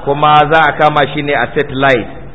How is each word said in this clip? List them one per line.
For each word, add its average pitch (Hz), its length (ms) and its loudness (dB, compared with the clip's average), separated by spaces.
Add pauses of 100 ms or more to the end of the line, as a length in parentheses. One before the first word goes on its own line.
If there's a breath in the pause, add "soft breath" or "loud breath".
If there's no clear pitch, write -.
kuma 147 300 2 (160)
za 160 100 4
a 151 160 2
kama 151 380 2
shi 151 80 -6
ne 143 120 -4
a 120 120 0
satellite 135 640 -2 (240)